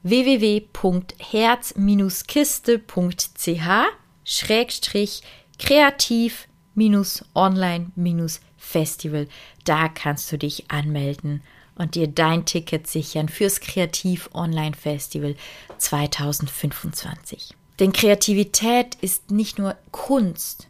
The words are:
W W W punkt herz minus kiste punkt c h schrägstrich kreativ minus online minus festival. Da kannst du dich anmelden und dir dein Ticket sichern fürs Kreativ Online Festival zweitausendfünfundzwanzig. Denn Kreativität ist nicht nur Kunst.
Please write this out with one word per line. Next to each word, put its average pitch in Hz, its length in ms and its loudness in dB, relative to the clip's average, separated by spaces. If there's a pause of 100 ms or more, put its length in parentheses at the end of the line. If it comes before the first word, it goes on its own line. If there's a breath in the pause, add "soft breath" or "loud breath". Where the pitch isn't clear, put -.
W 240 240 4
W 254 160 4
W 208 200 2
punkt 180 580 -2
herz 226 580 0
minus 196 480 2
kiste 285 540 2
punkt 180 420 -4 (140)
c 165 260 -4
h 196 240 2 (380)
schrägstrich - 1000 -2 (380 loud breath)
kreativ 233 880 4 (260)
minus 208 500 2 (120)
online 180 600 2
minus 170 440 -2 (180 soft breath)
festival. 156 680 -4 (380 loud breath)
Da 160 220 2
kannst 147 440 -4
du 151 80 -4
dich 147 320 -6
anmelden 147 720 -4 (320 soft breath)
und 165 180 -4
dir 165 140 0
dein 165 380 2
Ticket 165 420 -4
sichern 156 420 -4
fürs 196 300 0
Kreativ 180 760 -4
Online 160 420 -2
Festival 143 600 -6 (420 loud breath)
zweitausendfünfundzwanzig. - 1800 -6 (260)
Denn 190 140 4
Kreativität 214 1080 2
ist - 280 -6
nicht 208 300 -2
nur 196 160 -2 (160)
Kunst. - 800 -2